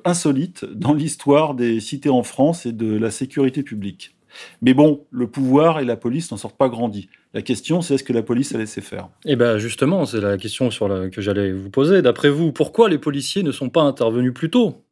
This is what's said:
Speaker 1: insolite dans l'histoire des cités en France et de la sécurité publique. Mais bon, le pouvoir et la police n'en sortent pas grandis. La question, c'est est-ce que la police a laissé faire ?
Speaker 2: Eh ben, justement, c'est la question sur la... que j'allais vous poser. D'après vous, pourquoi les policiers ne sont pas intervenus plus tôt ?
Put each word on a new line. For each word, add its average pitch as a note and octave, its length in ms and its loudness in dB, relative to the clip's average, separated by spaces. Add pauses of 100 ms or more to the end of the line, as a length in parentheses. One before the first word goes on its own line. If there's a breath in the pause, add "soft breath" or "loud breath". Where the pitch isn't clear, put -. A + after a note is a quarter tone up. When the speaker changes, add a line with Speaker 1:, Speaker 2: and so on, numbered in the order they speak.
Speaker 1:
insolite E3+ 580 -2
dans A2 300 -2
l'histoire D3 600 2
des A#2 240 0
cités C#3 320 -4
en B2+ 100 4
France D3 460 -2
et A#2+ 40 -6
de A2 240 -2
la A2 140 0
sécurité C3+ 540 -2
publique. G2+ 520 -10 (460 loud breath)
Mais B2+ 140 6
bon, D3 340 4
le B2 180 -4
pouvoir C#3+ 520 2
et C3+ 60 -2
la A#2+ 100 -2
police B2+ 360 -4
n'en A2 60 -10
sortent - 200 -12
pas C3+ 120 2
grandis. A2 400 -6 (240 soft breath)
La A2 80 -6
question, D3 400 -2
c'est C#3+ 140 0
est-ce C3 80 0
que B2 100 -2
la A2+ 100 0
police A#2+ 300 -2
a A#2 60 -2
laissé G#2+ 220 -8
faire ? F#2+ 280 -14 (160)
Speaker 2:
Eh D3 100 2
ben, A#2 220 2
justement, C3+ 480 0
c'est A2+ 160 -4
la G2+ 160 0
question A#2 320 -4
sur G#2+ 180 -4
la... F#2+ 220 -4
que G#2 120 -10
j'allais G2 300 0
vous F#2+ 200 -8
poser. D#3+ 320 4
D'après B2+ 260 4
vous, D3+ 220 0
pourquoi G#3+ 380 2
les D3+ 100 0
policiers C#3+ 420 -4
ne D3+ 100 -2
sont C3 180 -6
pas E3 120 2
intervenus B2 520 0
plus D#3+ 180 -6
tôt ? A3 400 0